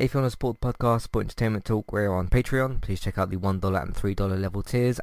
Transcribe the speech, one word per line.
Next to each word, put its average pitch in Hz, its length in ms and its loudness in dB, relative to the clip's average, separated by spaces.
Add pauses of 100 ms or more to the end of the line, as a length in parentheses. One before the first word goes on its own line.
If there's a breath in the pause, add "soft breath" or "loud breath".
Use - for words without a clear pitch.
if 131 120 2
you 139 60 0
wanna 131 100 2
support 120 320 -4
the 127 120 0
podcast, 117 300 2
support 104 240 -2
Entertainment 107 380 -2
Talk, 107 280 -2
we're 101 200 2
on 90 140 0
Patreon. 131 540 2
Please 95 180 -2
check - 200 -4
out 95 120 0
the 92 60 -2
one 95 240 0
dollar 95 180 2
and - 160 -4
three 98 200 0
dollar 95 220 0
level 95 280 -2
tiers. 123 380 0